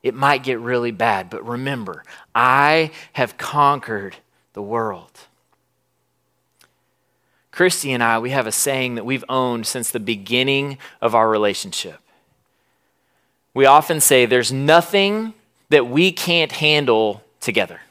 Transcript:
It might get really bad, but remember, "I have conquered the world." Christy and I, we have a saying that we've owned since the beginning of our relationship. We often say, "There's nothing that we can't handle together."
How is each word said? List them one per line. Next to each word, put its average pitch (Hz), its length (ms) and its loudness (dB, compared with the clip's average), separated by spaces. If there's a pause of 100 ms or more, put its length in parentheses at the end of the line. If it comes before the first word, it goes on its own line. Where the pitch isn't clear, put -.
It 120 100 -2
might 139 300 0
get 123 160 -4
really 120 320 -2
bad, 98 400 -2
but 107 160 -12
remember, 120 560 -8 (320)
"I 143 560 2 (220)
have - 240 -4
conquered 127 800 -2 (360)
the 104 80 -12
world." 104 600 -8 (2250)
Christy 175 400 0
and 120 120 0
I, 113 160 2
we 123 100 -6
have 135 160 -2
a 110 60 -6
saying 131 440 -2
that 110 100 -8
we've 127 240 -4
owned 123 360 -2
since 120 240 -6
the 120 100 -6
beginning 127 760 -2 (240)
of 113 140 0
our 113 120 4
relationship. 101 760 -4 (1500)
We 135 100 4
often 151 340 6
say, 131 260 6
"There's 127 260 0
nothing 196 840 2 (360)
that 135 180 4
we 165 240 2
can't 170 400 -2
handle 123 720 2 (160)
together." 95 520 -4